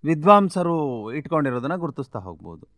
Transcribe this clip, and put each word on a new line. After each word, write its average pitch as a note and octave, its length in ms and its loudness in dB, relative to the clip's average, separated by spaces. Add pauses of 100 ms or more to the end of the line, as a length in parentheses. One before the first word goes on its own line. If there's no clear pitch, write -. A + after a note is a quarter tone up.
ವಿದ್ವಾಂಸರು E3+ 720 4 (360)
ಇಟ್ಕೊಂಡಿರೋದನ್ನ C#3+ 640 -2
ಗುರುತಿಸ್ತಾ C#3+ 420 -8
ಹೋಗ್ಬೋದು. E2+ 460 -14 (120)